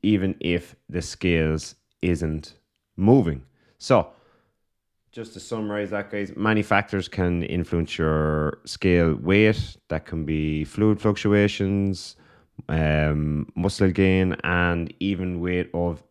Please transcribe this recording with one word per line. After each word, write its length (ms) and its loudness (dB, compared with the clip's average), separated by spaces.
even 380 2
if 360 -4
the 140 -4
scales 720 -2
isn't 540 -2
moving. 480 4
So 300 2
just 220 -14
to 80 -16
summarize 480 -6
that, 220 -6
guys, 240 -6
many 260 0
factors 480 0
can 340 -2
influence 540 -4
your 640 0
scale 520 2
weight. 600 2
That 160 -6
can 180 -6
be 400 -2
fluid 380 0
fluctuations, 1120 0
um, 880 0
muscle 360 0
gain, 540 2
and 560 0
even 400 -2
weight 320 -2
of 380 -2